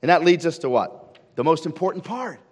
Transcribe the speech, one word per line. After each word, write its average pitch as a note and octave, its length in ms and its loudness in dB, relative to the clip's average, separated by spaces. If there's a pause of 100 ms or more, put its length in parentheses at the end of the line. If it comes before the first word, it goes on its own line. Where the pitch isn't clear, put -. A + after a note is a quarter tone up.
and C3 80 -4
that E3 140 6
leads F3 220 4
us E3 140 -2
to C3+ 100 -4
what? - 480 -4 (180)
The B2 80 -4
most D#3+ 220 2
important F#3 380 -4
part. A#3 360 -10 (120)